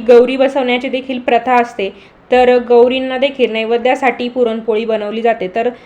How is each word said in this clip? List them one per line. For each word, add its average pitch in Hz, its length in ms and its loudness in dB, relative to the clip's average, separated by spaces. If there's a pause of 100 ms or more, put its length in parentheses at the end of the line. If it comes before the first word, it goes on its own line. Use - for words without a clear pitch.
गौरी 247 280 6
बसवण्याची 262 520 -2
देखील 254 300 -6
प्रथा 247 360 0
असते, 233 340 -2 (420)
तर 247 280 4
गौरींना 247 600 2
देखील 262 340 -2
नैवेद्यासाठी 240 760 -2
पुरणपोळी 226 560 -2
बनवली 220 380 -4
जाते. 226 320 -2
तर 233 140 -2 (180)